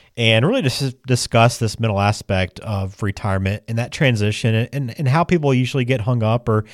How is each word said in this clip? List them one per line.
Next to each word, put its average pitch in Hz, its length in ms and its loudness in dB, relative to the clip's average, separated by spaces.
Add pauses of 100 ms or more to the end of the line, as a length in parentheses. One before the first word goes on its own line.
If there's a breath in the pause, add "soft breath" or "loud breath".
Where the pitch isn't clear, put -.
(180 loud breath)
and 113 280 4
really 240 180 0
just 131 400 -4
discuss 120 560 2
this 110 200 -4
mental 107 200 -2
aspect 98 600 -2
of 98 420 -6
retirement 98 640 -2
and 113 100 -4
that 120 140 -4
transition 110 600 0
and, 113 200 0
and, 139 260 -6
and 143 80 0
how 160 160 2
people 147 300 2
usually 127 320 0
get 127 160 0
hung 120 220 0
up 113 260 0
or 107 240 2